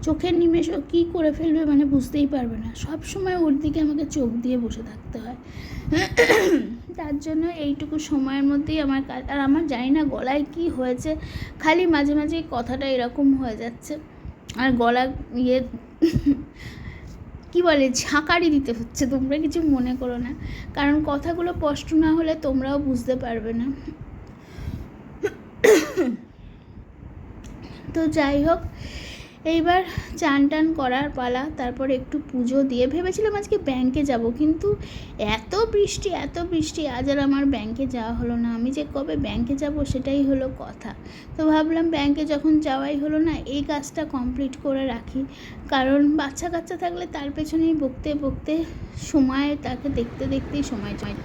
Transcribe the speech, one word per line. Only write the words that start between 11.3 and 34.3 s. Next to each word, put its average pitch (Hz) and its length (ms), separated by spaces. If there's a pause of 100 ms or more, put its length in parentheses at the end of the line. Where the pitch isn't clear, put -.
খালি 330 220 (100)
মাঝে 285 260
মাঝে 311 160 (180)
কথাটা 247 400
এরকম 247 320 (140)
হয়ে 233 220
যাচ্ছে। 233 300 (680)
আর 262 80 (120)
গলা 240 220 (400)
ইয়ে, 247 160 (1900)
কী 349 160
বলে, 285 180 (160)
ঝাঁকারি 339 540
দিতে 269 220
হচ্ছে, - 240 (120)
তোমরা 269 300
কিছু 311 140 (160)
মনে 254 260
করো 247 160 (100)
না, 262 60 (440)
কারণ 285 200 (140)
কথাগুলো 339 480
স্পষ্ট 294 300 (160)
না 320 140
হলে 320 140 (140)
তোমরাও 269 320 (100)
বুঝতে 254 260 (100)
পারবে 226 360
না। 247 60 (4000)
তো 330 60 (160)
যাই 285 300
হোক, 330 160 (920)
এইবার 339 260 (400)
চান 277 200 (100)
টান 311 160 (120)
করার 269 300 (100)
পালা, 247 240 (160)
তারপর 247 280 (120)
একটু 262 180 (140)
পুজো 254 280 (120)
দিয়ে 247 140 (100)
ভেবেছিলাম 381 460
আজকে 403 160 (120)
ব্যাংকে 254 420
যাব, 233 120 (180)